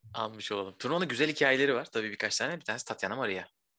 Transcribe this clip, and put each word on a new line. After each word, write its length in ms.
Almış 380
olalım. 260
Turnuvanın 300
güzel 220
hikayeleri 440
var. 160
Tabii 200
birkaç 280
tane. 180
Bir 80
tanesi 200
Tatiana 320
Maria. 280